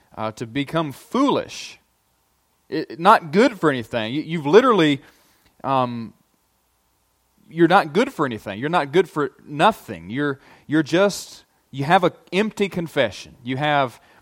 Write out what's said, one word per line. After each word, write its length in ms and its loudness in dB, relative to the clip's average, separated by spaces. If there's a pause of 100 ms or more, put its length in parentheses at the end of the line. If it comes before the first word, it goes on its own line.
(140)
uh, 180 -8
to 140 -12
become 460 -6
foolish, 880 -4 (880)
it, 320 -8
not 320 2
good 260 2
for 120 2
anything. 420 -4
You, 80 -4
you've 260 -6
literally, 540 4 (640)
um, 480 -4 (1400)
you're 200 2
not 260 4
good 180 2
for 140 -2
anything. 340 -8
You're 80 -6
not 240 -2
good 160 2
for 240 -6 (140)
nothing. 640 -2
You're, 280 -4 (280)
you're 160 0
just, 600 -2 (260)
you 140 -8
have 200 4
an 80 2 (200)
empty 360 0
confession. 760 -4
You 140 -6
have 440 0 (220)